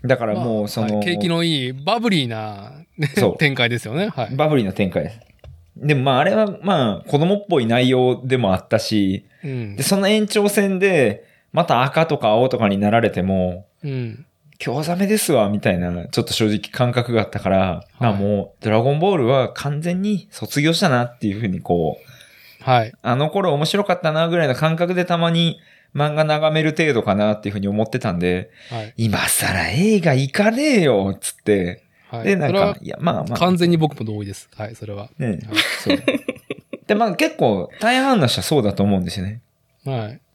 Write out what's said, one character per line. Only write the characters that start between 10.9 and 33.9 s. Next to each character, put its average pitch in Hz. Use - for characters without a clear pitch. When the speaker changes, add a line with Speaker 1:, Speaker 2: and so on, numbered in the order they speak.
Speaker 1:
ま 165
た 127
赤 156
と 147
か 113
青 120
と 120
か 107
に 98
な 104
ら 113
れ 110
て 90
も、 92
Speaker 2:
う 151
ん。 123
Speaker 1:
興 131
ざ 170
め 190
で 214
す -
わ、 107
み 104
た -
い 90
な、 87
ち -
ょ -
っ -
と -
正 113
直 104
感 123
覚 120
が 113
あ 98
っ -
た -
か 95
ら、 95
Speaker 2:
は 90
い。 127
Speaker 1:
ま 117
あ、 104
も 101
う、 -
ド 107
ラ 110
ゴ 131
ン 147
ボ 196
ー 175
ル 117
は 127
完 147
全 175
に 202
卒 -
業 165
し -
た 190
な 123
っ -
て 107
い 98
う -
ふ 117
う 101
に 90
こ 85
う、 -
Speaker 2:
は 123
い。 113
Speaker 1:
あ 120
の 147
頃 185
面 147
白 202
か 185
っ -
た 156
な、 160
ぐ 175
ら 165
い -
の 127
感 160
覚 175
で 180
た 170
ま 170
に 165
漫 147
画 156
眺 156
め 156
る 151
程 151
度 110
か 101
な 104
っ 107
て 101
い -
う -
ふ -
う -
に 101
思 104
っ 110
て 127
た 113
ん 87
で、 90
Speaker 2:
は 117
い。 107
Speaker 1:
「今 107
更 90
映 196
画 160
行 135
か 202
ね 262
え -
よ」 98
っ -
つ -
っ -
て、 92
Speaker 2:
は 117
い。 -
Speaker 1:
で、 202
な 151
ん -
か、 190
Speaker 2:
そ 196
れ 208
は、 -
Speaker 1:
い -
や、 -
ま 143
あ -
ま 113
あ。 -
Speaker 2:
完 180
全 175
に 170
僕 156